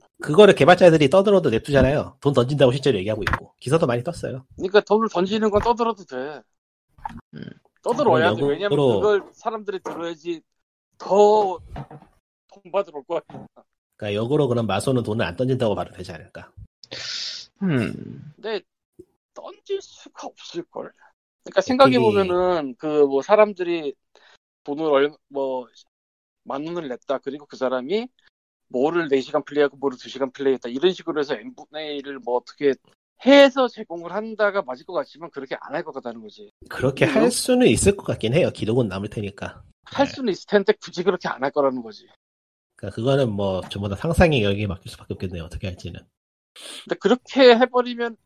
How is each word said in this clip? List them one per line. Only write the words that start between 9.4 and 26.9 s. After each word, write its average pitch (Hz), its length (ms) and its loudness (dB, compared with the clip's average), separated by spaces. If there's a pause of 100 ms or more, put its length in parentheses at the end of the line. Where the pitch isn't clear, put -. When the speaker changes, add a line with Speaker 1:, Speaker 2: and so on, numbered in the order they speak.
Speaker 2:
들어야지 165 640 -10 (560)
더 202 600 4 (920)
돈 180 200 -20
받으러 170 280 -4
올 131 40 -14
거 165 240 -6
아니야. 135 180 -18 (520)
Speaker 1:
그러니까 104 240 -4
역으로 139 260 0
그럼 120 200 0
마소는 113 360 0
돈을 104 220 -2
안 85 100 -6
던진다고 127 400 0
봐도 90 180 -8
되지 92 180 -14
않을까. - 400 -18 (1120)
Speaker 3:
음. 139 720 -4
Speaker 2:
근데 214 260 -8 (720)
던질 - 480 -10
수가 - 460 -18
없을걸? - 640 -14 (520)
그러니까 - 160 -6
Speaker 1:
어떻게 - 20 4
Speaker 2:
생각해보면은 196 1160 2
그 156 100 -8 (200)
뭐 139 140 0
사람들이 180 720 2 (680)
돈을 147 220 -6
얼-, 143 260 2 (180)
뭐 131 380 -6 (800)
만 139 200 -8
원을 170 220 -8
냈다. 123 320 -6